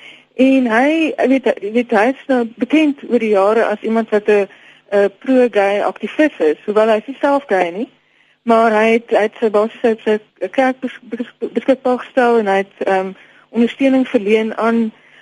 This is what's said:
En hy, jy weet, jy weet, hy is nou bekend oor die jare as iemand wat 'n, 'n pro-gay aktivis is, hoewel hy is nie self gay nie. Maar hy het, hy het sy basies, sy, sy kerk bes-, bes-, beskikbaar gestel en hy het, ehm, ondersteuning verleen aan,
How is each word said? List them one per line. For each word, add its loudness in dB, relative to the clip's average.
En 2
hy, 0
jy 0
weet, 2
jy -8
weet, -2
hy 2
is -6
nou -2
bekend 0
oor 0
die -2
jare 2
as -4
iemand -4
wat -2
'n, 2
'n 2
pro-gay 0
aktivis -2
is, 0
hoewel 0
hy 2
is -6
nie -12
self 0
gay -2
nie. -8
Maar 2
hy 2
het, -2
hy 2
het -2
sy 0
basies, -2
sy, 0
sy -4
kerk -2
bes-, -10
bes-, -10
beskikbaar -2
gestel 0
en 0
hy 0
het, -6
ehm, -2
ondersteuning 0
verleen 0
aan, 0